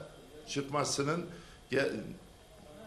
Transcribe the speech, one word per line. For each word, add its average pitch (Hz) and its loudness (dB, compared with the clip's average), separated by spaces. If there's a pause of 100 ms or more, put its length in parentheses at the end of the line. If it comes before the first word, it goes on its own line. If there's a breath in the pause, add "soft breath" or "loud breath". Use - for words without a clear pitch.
(480)
çıkmasının 143 4 (460 loud breath)
ge-, 127 4 (880)